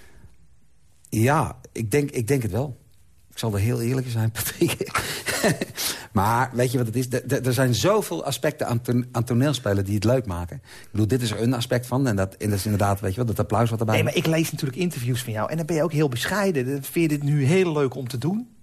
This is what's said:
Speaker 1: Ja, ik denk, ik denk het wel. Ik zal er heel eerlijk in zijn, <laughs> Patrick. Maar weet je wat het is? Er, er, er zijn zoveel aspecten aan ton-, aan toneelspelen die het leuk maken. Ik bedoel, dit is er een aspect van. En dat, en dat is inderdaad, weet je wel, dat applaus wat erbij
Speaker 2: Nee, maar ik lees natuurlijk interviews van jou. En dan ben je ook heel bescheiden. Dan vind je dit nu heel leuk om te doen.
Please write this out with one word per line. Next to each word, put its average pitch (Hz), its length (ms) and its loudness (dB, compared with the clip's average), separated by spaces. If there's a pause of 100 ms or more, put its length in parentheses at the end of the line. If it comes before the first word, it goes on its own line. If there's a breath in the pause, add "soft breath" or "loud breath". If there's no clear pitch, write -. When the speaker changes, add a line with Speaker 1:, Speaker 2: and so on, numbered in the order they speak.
(1080 soft breath)
Speaker 1:
Ja, 131 480 2 (140)
ik 110 200 -4
denk, 143 200 2
ik 110 160 -2
denk 139 140 2
het 101 100 -2
wel. 123 260 -4 (540)
Ik - 80 -16
zal 113 140 -2
er 98 60 0
heel 117 220 0
eerlijk 127 240 0
in 127 60 -8
zijn, 113 220 0
<laughs> - 40 -12
Patrick. - 540 -2 (1200 loud breath)
Maar 113 420 2
weet 123 180 2
je 135 60 0
wat 120 100 0
het 110 80 -4
is? 127 160 0
Er, 139 200 -2
er, 127 160 0
er 127 60 2
zijn 123 220 2
zoveel 180 500 2
aspecten 143 420 -2
aan 120 140 0
ton-, 123 300 0
aan 117 120 0
toneelspelen 117 640 0
die 104 100 -2
het 101 80 0
leuk 123 220 4
maken. 87 300 -6 (260 loud breath)
Ik - 100 -18
bedoel, 104 160 2
dit 123 140 2
is 113 100 -2
er 101 100 -4
een 127 120 2
aspect 123 320 -2
van. 131 220 0
En 107 80 2
dat, 95 200 -2
en 107 140 -2
dat 104 80 2
is 95 80 -2
inderdaad, 101 340 2
weet 98 120 -4
je 95 60 -6
wel, 123 80 0
dat 107 140 -2
applaus 110 300 2
wat 110 100 -2
erbij 110 160 0
Speaker 2:
Nee, 107 80 2
maar - 120 0
ik 170 100 0
lees 160 260 2
natuurlijk 131 280 -4
interviews 127 440 -2
van 110 100 -6
jou. 107 180 -2
En 160 60 -4
dan 165 80 -2
ben 165 100 -2
je 147 80 2
ook 170 80 0
heel 151 180 2
bescheiden. 165 560 0
Dan 139 180 -4
vind 165 280 0
je 147 60 0
dit 143 60 -4
nu 143 200 4
heel 175 300 4
leuk 139 220 2
om 135 120 -6
te 127 100 -6
doen. 196 320 -2 (140)